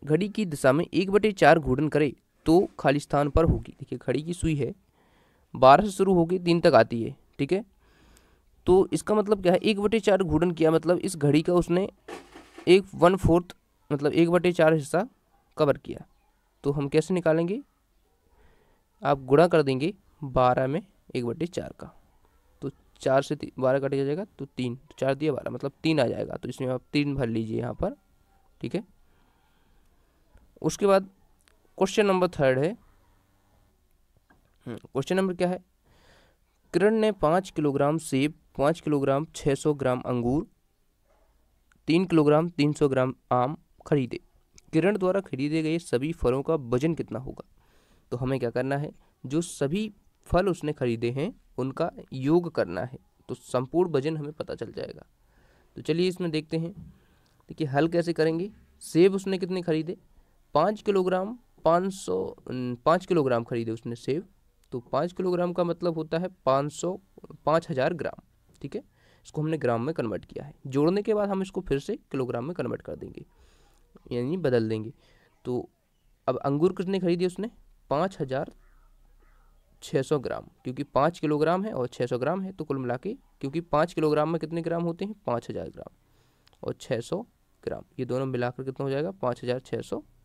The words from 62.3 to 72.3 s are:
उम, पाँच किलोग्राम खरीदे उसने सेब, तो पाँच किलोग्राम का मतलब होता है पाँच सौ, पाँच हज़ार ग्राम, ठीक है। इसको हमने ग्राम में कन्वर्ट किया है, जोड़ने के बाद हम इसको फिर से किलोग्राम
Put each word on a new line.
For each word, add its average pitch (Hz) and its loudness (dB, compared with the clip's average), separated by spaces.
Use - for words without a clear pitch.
उम, 123 -6
पाँच 180 2
किलोग्राम 131 2
खरीदे 117 -4
उसने 117 -8
सेब, 156 -4
तो 127 -8
पाँच 165 -4
किलोग्राम 175 -2
का 175 -2
मतलब 170 -2
होता 160 -4
है 180 -4
पाँच 139 2
सौ, - -6
पाँच 160 2
हज़ार 139 0
ग्राम, - -8
ठीक - -12
है। - -8
इसको - -8
हमने 156 -2
ग्राम 120 0
में 127 -4
कन्वर्ट 104 -6
किया - -14
है, 147 -18
जोड़ने 151 2
के 214 -2
बाद 208 0
हम 190 -2
इसको 190 -6
फिर - -2
से 214 -8
किलोग्राम 123 -4